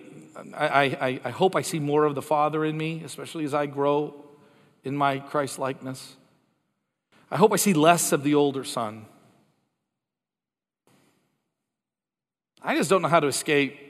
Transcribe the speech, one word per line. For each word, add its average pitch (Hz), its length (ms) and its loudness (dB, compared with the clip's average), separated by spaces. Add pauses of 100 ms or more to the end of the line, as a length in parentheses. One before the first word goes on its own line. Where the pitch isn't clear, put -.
(540)
I, 151 140 -2
I, 139 160 4
I, 131 400 -2
I 127 80 -6
hope 180 240 0
I 156 60 2
see 165 180 -6
more 147 240 2
of 151 100 2
the 131 80 -6
Father 151 440 0
in 156 120 -2
me, 160 260 -6
especially 151 420 -10
as 135 80 -4
I 147 120 0
grow 143 480 0 (680)
in 135 140 -4
my 139 220 0
Christ-likeness. 135 960 -6 (1120)
I - 80 -4
hope 208 160 6
I - 20 2
see 202 180 2
less 160 380 4
of 135 120 2
the 147 120 2
older 143 300 2
son. 110 400 -8 (3500)
I 196 140 -2
just 190 140 0
don't 190 120 4
know 165 60 0
how 165 140 4
to 147 60 2
escape 139 520 0 (100)